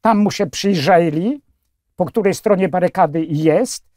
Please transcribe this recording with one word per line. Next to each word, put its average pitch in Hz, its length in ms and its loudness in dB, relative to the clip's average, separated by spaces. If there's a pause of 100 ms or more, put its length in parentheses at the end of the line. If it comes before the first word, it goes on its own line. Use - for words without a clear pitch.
Tam 220 180 2
mu 208 120 2
się 202 160 -4
przyjrzeli, 175 920 0 (560)
po 185 80 -2
której 190 300 -2
stronie 190 340 0
barykady 165 560 0
jest, 160 600 0 (120)